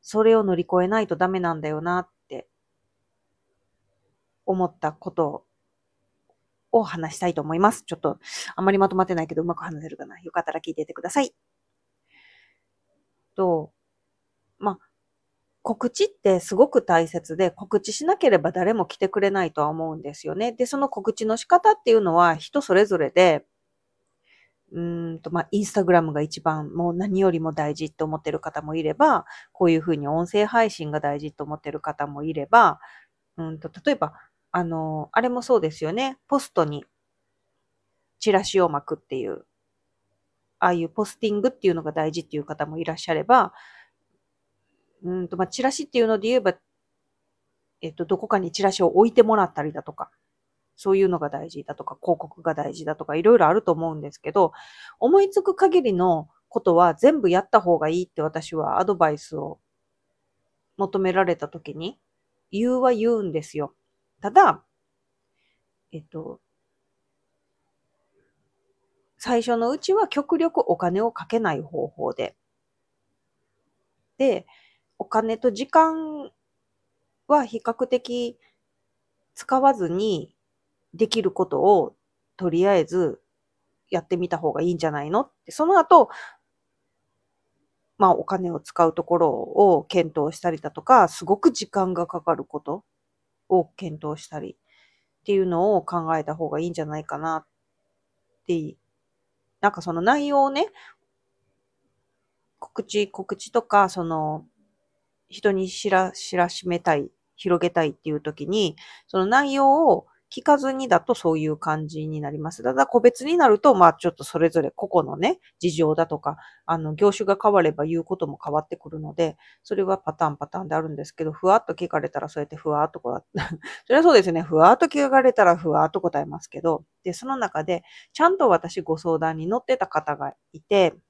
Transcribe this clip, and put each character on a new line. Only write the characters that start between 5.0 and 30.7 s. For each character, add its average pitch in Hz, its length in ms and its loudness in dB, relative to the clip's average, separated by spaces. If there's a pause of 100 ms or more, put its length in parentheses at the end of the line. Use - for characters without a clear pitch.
と 151 340 -4 (1300)
を 226 120 4
話 160 340 -8
し - 20 -16
た 180 80 -2
い 175 60 -2
と 160 80 -6
思 151 140 -6
い 165 40 -2
ま 208 140 4
す。 - 100 -14
ち - 100 -10
ょ 160 40 -12
っ - 20 -20
と - 200 -4 (360)
あ 180 60 -6
ん 185 40 0
ま 190 60 4
り 196 60 2
ま 190 100 4
と 185 80 -4
ま 190 80 2
っ 185 40 -2
て 185 80 -2
な 165 80 -4
い 160 40 -8
け 160 80 -10
ど 160 60 -2
う 170 40 -4
ま 170 80 -4
く - 120 -10
話 156 180 -14
せ 160 60 -14
る - 80 -16
か - 80 -16
な。 - 140 -20
よ 175 120 -18
か 175 100 -4
っ - 40 -6
た 151 80 -6
ら 165 80 -6
聞 165 100 -12
い - 40 -8
て 156 80 -6
い - 20 -6
て - 80 -18
く - 80 -16
だ 175 80 -8
さ 285 120 0
い。 254 120 -4 (2000)
と、 170 380 -2 (840)
ま 196 140 -4
あ、 185 60 -14 (840)
告 233 280 -4
知 392 160 -2
っ - 20 -2
て 190 320 2
す 185 160 -8
ご 196 140 6
く 247 160 0
大 165 240 2
切 170 260 -10
で、 175 160 0
告 196 300 -4
知 214 100 -10
し 285 140 -8
な 370 100 2
け 359 140 2
れ 196 80 6
ば 156 160 0
誰 185 200 0
も 202 120 -2
来 - 100 -16
て 190 140 -2
く 202 100 -4
れ 196 100 2
な 196 140 -2
い 160 80 -4
と - 80 -8
は 147 80 0
思 160 240 -6
う 156 60 -10
ん 160 40 -14
で 147 120 -12
す - 120 -18
よ 156 100 -6
ね。 226 180 -4
で、 247 120 -2
そ 277 120 -8
の 277 100 -2
告 214 240 -4
知 220 140 -6
の 220 100 0
仕 - 140 -12
方 359 220 6
っ 427 120 0
て 240 80 2
い - 40 8
う 220 60 6
の 170 140 2
は 170 220 6
人 185 240 -6
そ 190 120 0
れ 196 120 6
ぞ 202 120 -2
れ 143 140 -2
で、 175 340 4 (1300)
う - 20 -12
ー 170 380 -6
ん 160 60 -12
と、 - 120 -10
ま 170 100 -2
あ、 - 120 -8
Instagram 180 580 2
が 147 100 -4
一 151 200 -8
番 156 320 -4
も 170 180 -2
う - 20 -6
何 190 260 -2
よ 190 120 4
り 170 80 -2
も 160 140 -4
大 147 220 -4
事 151 160 -8
と - 140 -6
思 156 120 -6
っ 151 40 -10
て 151 100 -6
る 151 80 -4
方 156 220 -10
も 151 140 -10
い 165 80 -4
れ 151 100 -2
ば、 277 320 2 (260)
こ - 140 0
う 170 60 6
い 165 40 4
う 160 60 0
ふ 165 80 -6
う 165 60 2
に 143 120 -6
音 165 200 -2
声 208 180 2
配 226 260 0